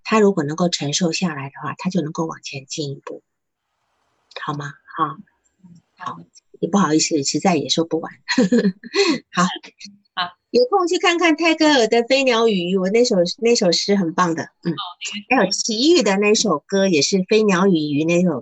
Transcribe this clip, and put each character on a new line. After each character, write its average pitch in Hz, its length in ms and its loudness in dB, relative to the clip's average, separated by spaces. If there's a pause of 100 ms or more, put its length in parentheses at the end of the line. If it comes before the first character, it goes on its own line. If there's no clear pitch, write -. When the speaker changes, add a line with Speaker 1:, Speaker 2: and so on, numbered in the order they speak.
Speaker 1:
他 220 160 0
如 196 140 4
果 175 100 -2
能 147 120 -6
够 175 140 0
承 147 240 -4
受 165 180 0
下 160 220 -4
来 139 160 -10
的 - 120 -20
话， 139 160 -8
他 - 120 -6
就 185 120 -2
能 156 100 -6
够 165 140 -6
往 - 160 -10
前 139 240 -14
进 143 260 -8
一 139 40 -10
步。 - 260 -16 (1200)
好 151 120 -8
吗？ 143 200 -10 (240)
好。 - 200 -6 (480)
Speaker 2:
嗯， 175 100 -20 (220)
好 - 160 -12
的。 170 100 -20
Speaker 1:
好， - 20 -20 (360)
也 165 80 -4
不 196 80 2
好 151 160 2
意 156 60 4
思， 156 240 -2
实 147 160 -4
在 175 180 2
也 139 100 -4
说 - 160 0
不 160 160 -4
完。 - 140 -12 (140)
<laughs> 247 1040 0
好。 180 120 0 (720)
Speaker 2:
好。 180 220 -8 (140)
Speaker 1:
有 480 180 4
空 370 180 2
去 349 120 0
看 349 180 0
看 330 180 2
泰 330 200 2
戈 311 120 2
尔 262 200 4
的 226 100 2 (100)
《飞 269 160 2
鸟 233 240 2
与 180 220 0
鱼》， 190 100 0
我 185 100 -2
那 226 140 4
首， 240 120 0 (240)
那 233 160 2
首 190 180 2
诗 196 240 0
很 165 160 0
棒 170 220 0
的。 - 80 -6 (200)
嗯。 175 80 -2
Speaker 2:
哦， 147 60 -4 (520)
那 247 60 0
个 254 60 2
Speaker 1:
还 196 40 2
有 185 60 -2
齐 240 400 0
豫 349 100 4
的 202 140 2
那 208 180 4
首 214 320 0
歌 196 220 2
也 165 140 2
是 190 160 0 (100)
《飞 220 160 2
鸟 196 240 2
与 196 40 4
鱼》， 151 360 0
那 175 160 2
首 151 180 -2